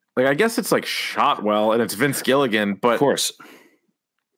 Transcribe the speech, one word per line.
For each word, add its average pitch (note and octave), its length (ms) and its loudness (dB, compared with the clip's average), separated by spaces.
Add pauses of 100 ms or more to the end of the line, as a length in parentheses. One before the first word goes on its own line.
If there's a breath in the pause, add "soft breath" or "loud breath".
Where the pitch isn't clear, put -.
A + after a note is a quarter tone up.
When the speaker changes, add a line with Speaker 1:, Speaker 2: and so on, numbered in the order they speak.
(160)
Speaker 1:
Like, B2+ 100 2
I C#3 80 2
guess A3+ 240 0
it's, G#3 120 -4
like, B2+ 140 2
shot - 580 -2
well, G#2+ 300 2
and A#2 80 2
it's G2 140 -2
Vince C3+ 260 -2
Gilligan, A2+ 540 0
but A#2 200 0
Speaker 2:
Of A2 40 -2
course. C3 340 0 (1040 loud breath)